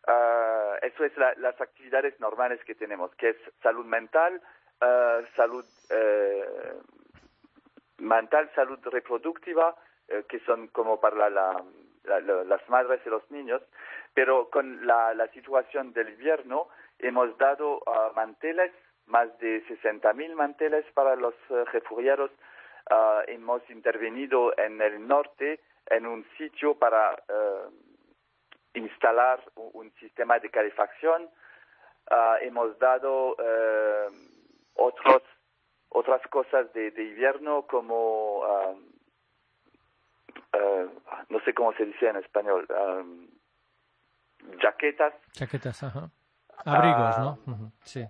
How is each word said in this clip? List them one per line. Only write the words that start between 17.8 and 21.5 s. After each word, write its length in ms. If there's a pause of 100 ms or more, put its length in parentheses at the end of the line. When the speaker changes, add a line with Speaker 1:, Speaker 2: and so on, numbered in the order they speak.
Speaker 1:
ah, 300
manteles, 560 (340)
más 320
de 300
sesenta 440
mil 220
manteles 580
para 240
los, 180 (160)